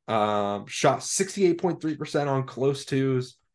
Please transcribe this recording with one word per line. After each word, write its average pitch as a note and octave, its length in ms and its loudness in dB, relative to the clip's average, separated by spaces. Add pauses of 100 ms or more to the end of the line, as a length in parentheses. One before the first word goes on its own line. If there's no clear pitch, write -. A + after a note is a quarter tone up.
Um, G#2 600 2
shot - 360 2
sixty-eight F#3+ 560 0
point F3 220 -2
three D#3 140 -4
percent C#3+ 340 -2
on C3+ 160 0
close C3+ 400 -2
twos, C3+ 520 0 (180)